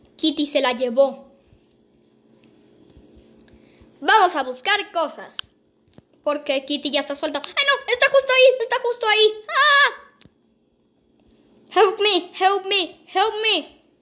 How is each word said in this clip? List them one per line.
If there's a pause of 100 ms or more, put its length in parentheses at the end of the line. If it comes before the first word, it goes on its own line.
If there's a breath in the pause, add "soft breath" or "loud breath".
(160)
Kitty
se
la
llevó. (2750 soft breath)
Vamos
a
buscar
cosas. (880)
Porque
Kitty
ya
está
suelta.
¡Ay,
no!
¡Está
justo
ahí! (160)
¡Está
justo
ahí! (160)
¡Ah! (1800)
Help
me,
help
me, (100)
help
me. (200)